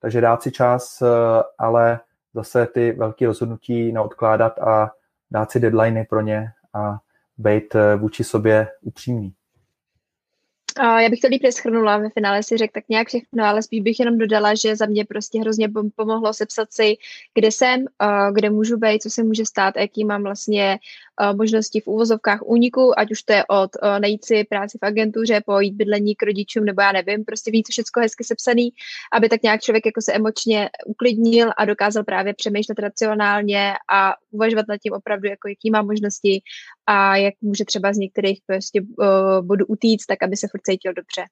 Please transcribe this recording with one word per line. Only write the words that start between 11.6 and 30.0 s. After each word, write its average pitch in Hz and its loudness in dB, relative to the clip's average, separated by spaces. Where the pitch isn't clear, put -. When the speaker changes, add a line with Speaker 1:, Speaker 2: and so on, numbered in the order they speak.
Speaker 2:
ve 214 -4
finále 208 -2
si 226 -2
řekl 220 0
tak 190 -10
nějak 226 0
všechno, 240 -4
ale 214 2
spíš 226 -4
bych 220 -2
jenom 233 2
dodala, 208 2
že 214 -2
za 214 -2
mě 208 0
prostě 214 -6
hrozně 220 0
pom-, 214 -4
pomohlo 220 -2
sepsat 214 -6
si, 220 2
kde 220 4
jsem, 254 2
a 202 2
kde 208 2
můžu 214 0
být, 214 2
co 220 -8
se - -2
může 220 0
stát 196 0
a - -2
jaký 208 -2
mám 208 -2
vlastně, 202 -2
a, 202 0
možnosti 214 0
v - -14
uvozovkách 220 0
úniku, 240 4
ať 214 0
už 214 -8
to - 0
je 202 4
od, 190 2
a, 202 2
najít 208 -2
si 214 2
práci 202 -6
v - -8
agentuře, 220 0
po 202 2
jít 202 0
bydlení 208 0
k - -4
rodičům, 208 -2
nebo 202 0
já 196 4
nevím, 196 -2
prostě 220 -10
víc 220 2
všecko - -4
hezky 226 -2
sepsaný, 240 0
aby 226 2
tak 226 0
nějak 220 2
člověk 220 0
jako 220 -2